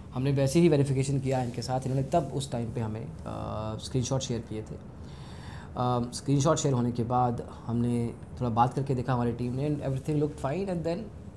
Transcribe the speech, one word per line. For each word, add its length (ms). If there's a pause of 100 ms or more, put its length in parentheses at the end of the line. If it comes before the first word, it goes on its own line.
(140)
हमने 180
वैसे 280
ही 80
verification 520
किया 220
इनके 200
साथ, 180
इन्होंने 220
तब 320
उस 180
time 200
पे 80
हमें, 240
अ, 80 (680)
screenshot 420
share 200
किए 220
थे। 120
अ, 1400
screenshot 440
share 180
होने 180
के 120
बाद 420 (200)
हमने 480 (260)
थोड़ा 100
बात 240
करके 200
देखा 200
हमारी 180
team 200
ने, 180
and 120
everything 340
looked 240
fine 260
and 180
then 140 (380)